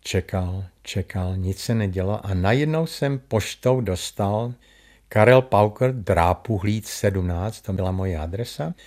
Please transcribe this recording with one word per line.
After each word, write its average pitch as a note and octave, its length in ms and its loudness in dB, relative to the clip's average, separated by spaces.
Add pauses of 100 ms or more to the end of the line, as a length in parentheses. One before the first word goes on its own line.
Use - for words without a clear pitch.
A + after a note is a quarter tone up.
čekal, F#2 640 -4 (180)
čekal, F#2 540 -4
nic F#2+ 220 -4
se - 160 -2
nedělo G2 500 -2
a G2+ 80 -4
najednou C#3+ 520 2
jsem C#3 420 -2
poštou B2+ 540 0
dostal G#2 720 -2 (560)
Karel A#2+ 320 8
Pauker, G#2+ 520 2
Drápuhlíc G2+ 960 0
sedmnáct, F#2+ 720 -2
to G2 120 -6
byla F#2 180 -2
moje F#2+ 260 -2
adresa, A2+ 560 -6 (140)